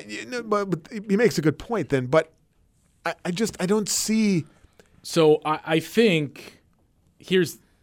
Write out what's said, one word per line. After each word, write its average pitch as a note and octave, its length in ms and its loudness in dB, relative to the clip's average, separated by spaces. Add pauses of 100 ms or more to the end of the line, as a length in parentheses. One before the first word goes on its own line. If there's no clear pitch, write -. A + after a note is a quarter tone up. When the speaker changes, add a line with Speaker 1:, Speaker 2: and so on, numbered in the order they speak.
Speaker 1:
y-, G#3+ 200 -12
no, B3 160 -8
but, G#3 260 0
but E3+ 220 -4
he G#3 260 -2
makes E3 200 4
a D#3+ 40 -2
good D#3 180 0
point G3+ 300 -6
then, C3 160 -2
but D3+ 260 0 (760)
I, E3+ 100 -6 (100)
I F3+ 60 -4
just, F3+ 280 -4
I F3+ 60 -2
don't G#3 240 0
see G#3 560 0 (560)
Speaker 2:
So D#3 420 4
I, D3+ 220 -2
I D#3+ 140 0
think - 840 0 (580)
here's, F3+ 400 0 (240)